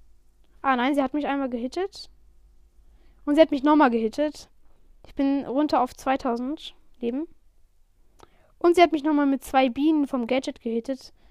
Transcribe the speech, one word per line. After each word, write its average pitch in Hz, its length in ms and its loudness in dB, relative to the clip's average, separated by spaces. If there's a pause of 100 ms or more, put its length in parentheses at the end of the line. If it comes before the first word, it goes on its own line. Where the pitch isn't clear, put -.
(600)
Ah, 262 140 0
nein, 262 200 0
sie 285 60 2
hat 262 120 -2
mich 294 140 -4
einmal 277 220 -2
gehittet. 254 600 -8 (1120)
Und 294 120 0
sie 311 60 8
hat 311 100 4
mich 269 120 -2
nochmal 302 260 6
gehittet. 233 600 -2 (560)
Ich - 100 -20
bin 277 300 0
runter 277 360 0
auf 254 140 -4
zweitausend 262 800 -6 (240)
Leben. 247 260 -6 (1300)
Und 349 160 4
sie 359 60 6
hat 330 100 6
mich 294 140 -4
nochmal 294 220 2
mit 269 180 -2
zwei 262 240 2
Bienen 294 380 0
vom 247 200 -4
Gadget 269 320 -4
gehittet. 233 540 -8 (180)